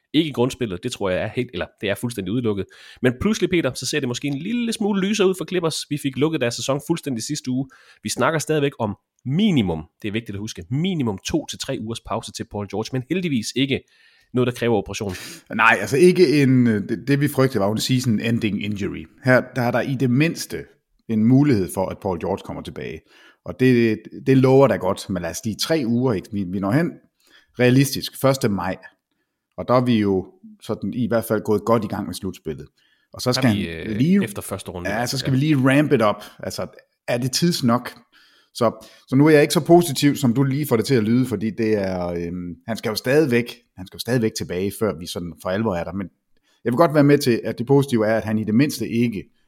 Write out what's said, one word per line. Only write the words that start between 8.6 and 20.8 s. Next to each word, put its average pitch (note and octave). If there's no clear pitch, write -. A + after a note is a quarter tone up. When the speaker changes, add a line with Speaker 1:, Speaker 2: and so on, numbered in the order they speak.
Speaker 1:
om G2+
minimum, B2+
det A2
er G2
vigtigt G#2+
at G2
huske, G#2
minimum C#3
to D3+
til -
tre -
ugers A2
pause G#2
til -
Paul G#2
George, G#2
men C3
heldigvis D#3+
ikke C3+
noget, B2
der B2
kræver A#2+
operation. G2
Speaker 2:
Nej, A2+
altså G#2
ikke D#3+
en, B2+
det, G#2+
det C#3+
vi D3
frygtede C3
var G2
en A2
season-ending A2+
injury. F#2
Her, B2+
der B2+
er A#2+
der A#2+
i C#3
det B2+
mindste B2+